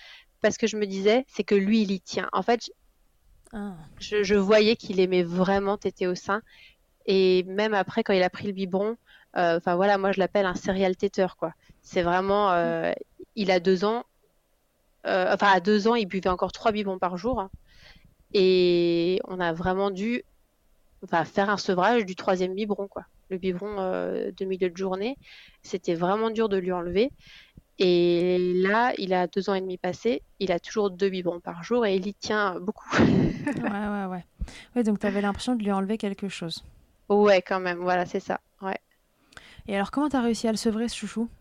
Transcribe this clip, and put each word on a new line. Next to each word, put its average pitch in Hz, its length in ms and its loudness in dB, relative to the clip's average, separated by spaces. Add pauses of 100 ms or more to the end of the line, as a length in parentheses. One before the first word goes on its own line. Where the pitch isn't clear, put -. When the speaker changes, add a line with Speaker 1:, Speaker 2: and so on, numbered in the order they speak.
(400)
Speaker 1:
parce 208 180 0
que 226 80 0
je 208 100 -4
me 208 100 -2
disais, 202 420 2
c'est - 160 -6
que 208 100 2
lui, 202 280 4
il 196 100 0
y 190 80 -2
tient. - 320 -6
En 190 100 0
fait, 233 280 0 (840)
Speaker 2:
Ah. 202 220 -12 (260)
Speaker 1:
je, 208 240 -2
je 196 100 2
voyais 214 420 6
qu'il 185 220 -4
aimait 185 240 4
vraiment 196 540 2
téter 190 320 -4
au 180 80 -2
sein. 202 260 -4 (640)
Et 185 420 4
même 208 260 0
après, 196 300 0
quand 208 80 0
il 185 100 4
a 180 80 2
pris - 160 -10
le 208 60 -4
biberon, 190 440 -2 (400)
euh, 170 200 2
enfin 175 180 0
voilà, 196 240 4
moi, 196 140 0
je 185 80 0
l'appelle 196 260 2
un 180 80 -2
serial 190 420 0
teteur, 196 400 -2
quoi. 160 160 -6 (300)
C'est - 200 -2
vraiment, 190 500 2
euh, 165 400 0
Speaker 2:
Mm. - 20 -4 (420)
Speaker 1:
il 190 140 0
a 185 100 4
deux 185 240 2
ans, 226 200 -2 (1040)
euh, 190 280 2
enfin, 202 140 2
à 190 120 6
deux 208 280 2
ans, 240 80 4
il 214 100 0
buvait 190 220 -4
encore 180 240 -2
trois - 200 -2
biberons 196 280 -4
par 180 160 -2
jour. 202 320 -4 (880)
Et 175 920 4
on 180 120 -8
a 170 120 0
vraiment 185 380 0
dû, 208 320 -4 (840)
enfin, 170 200 0
faire 202 260 0
un 196 60 0
sevrage 196 500 2
du 185 100 -8
troisième 185 380 -2
biberon, 202 340 -4
quoi. - 160 -14 (260)
Le 185 80 -6
biberon, 185 400 -6
euh, 185 580 -4
de 196 80 -8
milieu 185 260 -2
de 170 60 -10
journée, 196 400 -4 (460)
c'était 180 320 -4
vraiment 196 360 0
dur 220 180 -2
de 196 80 0
lui 185 160 -2
enlever. 180 380 0 (680)
Et 175 580 4 (260)
là, 220 360 2
il 185 160 -4
a 180 120 2
deux 190 240 -4
ans 196 40 0
et 185 60 0
demi 185 180 -8
passé, 226 440 -4 (160)
il 185 140 -2
a 175 80 0
toujours 202 300 -2
deux 185 180 -2
biberons 175 320 -4
par 170 240 -12
jour 233 220 0
et 196 100 2
il 190 100 -2
y 202 80 -6
tient 208 460 -2
beaucoup. - 300 -10
<laughs> - 420 4 (300)
Speaker 2:
Ouais, 208 260 -4
ouais, 202 180 -4
ouais. 185 180 -10 (520)
Ouais, 247 60 2
donc 208 160 0
t'avais 202 220 -2
l'impression 202 340 -2
de 220 80 -2
lui 202 100 0
enlever 196 260 -2
quelque 196 300 -6
chose. - 360 -10 (440)
Speaker 1:
Ouais, 202 340 6
quand 190 180 -4
même, 180 180 -4
voilà, 180 280 0
c'est 190 140 -6
ça, - 200 -4 (200)
ouais. 190 180 -6 (880)
Speaker 2:
Et 202 80 -6
alors, 202 140 -2
comment 294 180 -2
t'as 269 140 0
réussi 233 260 0
à - 20 2
le 214 60 0
sevrer, 226 320 -2
ce - 80 -8
chouchou ? 220 320 -6 (120)